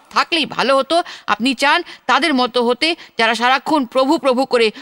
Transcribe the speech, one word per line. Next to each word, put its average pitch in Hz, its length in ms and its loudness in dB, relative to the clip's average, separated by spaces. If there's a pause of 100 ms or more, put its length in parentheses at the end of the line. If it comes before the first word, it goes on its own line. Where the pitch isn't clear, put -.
থাকলেই 294 360 -2
ভালো 254 320 0
হতো," 330 260 0 (240)
আপনি 233 260 -2
চান 302 300 0 (220)
তাদের 285 280 0
মতো 247 320 0
হতে, 311 300 -2 (220)
যারা 226 180 0
সারাক্ষণ 262 500 0
প্রভু 262 320 0
প্রভু 262 280 0
করে 226 260 0 (100)